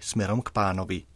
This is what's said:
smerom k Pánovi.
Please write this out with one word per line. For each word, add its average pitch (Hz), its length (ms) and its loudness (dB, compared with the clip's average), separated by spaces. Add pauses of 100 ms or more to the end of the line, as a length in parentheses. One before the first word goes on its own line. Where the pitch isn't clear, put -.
smerom 107 400 0
k - 80 -8
Pánovi. 92 500 0 (160)